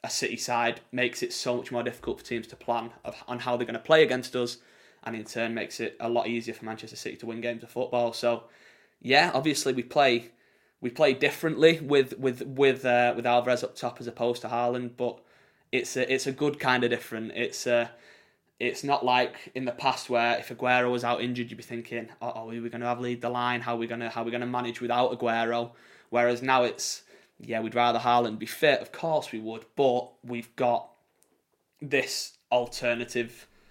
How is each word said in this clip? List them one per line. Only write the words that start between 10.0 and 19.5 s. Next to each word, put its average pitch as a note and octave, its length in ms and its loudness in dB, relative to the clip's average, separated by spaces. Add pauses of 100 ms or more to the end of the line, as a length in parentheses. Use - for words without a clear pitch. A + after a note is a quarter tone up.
we B2+ 120 -6
play C#3+ 220 4
differently D#3 680 4
with, C3+ 380 2
with, B2+ 240 -2
with, C3 420 2
uh, B2 300 6
with A#2+ 100 -4
Alvarez B2 380 4
up G#2+ 120 -6
top A#2+ 240 -6
as B2 80 -12
opposed A#2+ 360 -2
to A#2 40 -6
Haaland, B2 500 -2
but A#2+ 220 -4 (520)
it's - 260 -2
a, B2+ 160 0
it's C3 140 0
a C#3 40 0
good D3 280 -2
kind B2+ 240 2
of A#2+ 80 4
different. A2+ 440 -6
It's - 320 -4
a, A#2+ 220 2 (680)
it's - 240 -4
not C#3 200 0
like B2 520 2